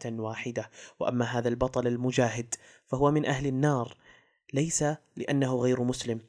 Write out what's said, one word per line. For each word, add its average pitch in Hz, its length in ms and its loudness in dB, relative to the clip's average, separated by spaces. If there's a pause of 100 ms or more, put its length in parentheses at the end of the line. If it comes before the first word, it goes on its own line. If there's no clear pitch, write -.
واحدة. 113 640 -6 (300)
وأما 120 260 0
هذا 120 240 0
البطل 123 380 0
المجاهد 120 680 0 (320)
فهو 143 240 2
من 151 140 2
أهل 139 220 -2
النار، 135 500 0 (560)
ليس 156 300 0 (320)
لأنه 135 400 0
غير 123 280 2
مسلم 120 460 -2